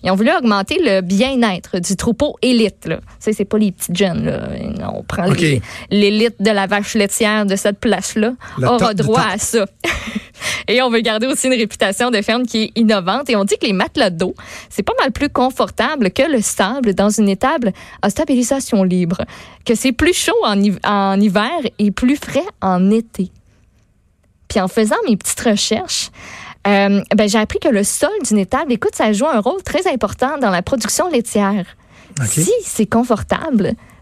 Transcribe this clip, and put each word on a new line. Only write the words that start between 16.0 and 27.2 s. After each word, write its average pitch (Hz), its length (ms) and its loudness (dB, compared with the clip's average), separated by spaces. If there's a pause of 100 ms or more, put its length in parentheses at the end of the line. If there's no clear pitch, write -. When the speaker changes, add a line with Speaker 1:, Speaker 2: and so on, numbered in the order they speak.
Speaker 1:
que - 100 0 (100)
le 233 100 2
sable 214 520 0
dans 196 160 2
une 208 180 2
étable 240 460 0 (300)
à 202 80 0
stabilisation 262 720 0
libre, 180 340 0 (480)
que 240 80 2
c'est 254 200 0
plus 330 200 2
chaud - 180 0 (140)
en 202 160 2
hiv-, 202 240 2
en 196 340 2
hiver 208 300 2 (300)
et 208 100 2
plus 254 280 0
frais - 280 -4 (160)
en 190 300 2
été. 220 400 -2 (1160)
Puis - 120 -2
en 185 80 0
faisant 220 280 2 (140)
mes 202 80 4
petites - 240 -6
recherches, - 680 -2 (560)
euh, 202 340 4 (140)
ben, 214 120 4